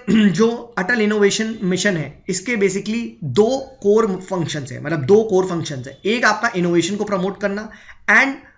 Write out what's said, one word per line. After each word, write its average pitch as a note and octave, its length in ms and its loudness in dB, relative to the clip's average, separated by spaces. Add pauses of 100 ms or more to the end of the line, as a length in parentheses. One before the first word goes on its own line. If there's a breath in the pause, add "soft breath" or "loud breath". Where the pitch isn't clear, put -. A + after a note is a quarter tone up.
<clears throat> - 0 -
जो G#3+ 400 4 (280)
अटल A3 240 0
इनोवेशन G#3 600 2
मिशन F#3 340 0
है, C#3 320 -8
इसके A#3 260 -4
basically G3+ 480 -2 (200)
दो A3 580 0
कोर G#3+ 260 4
फंक्शंस E3+ 640 -6
हैं, B2 120 -12
मतलब D3 220 -4
दो G#3 180 6
कोर F#3 220 2
फंक्शंस C#3+ 420 -6
हैं। C3+ 180 -18
एक A#3+ 200 0
आपका A3+ 300 0
इनोवेशन F3 400 0
को G#3 80 -6
प्रमोट F#3+ 380 -4
करना G#3 300 -6 (400 loud breath)
and C4+ 220 4 (240 soft breath)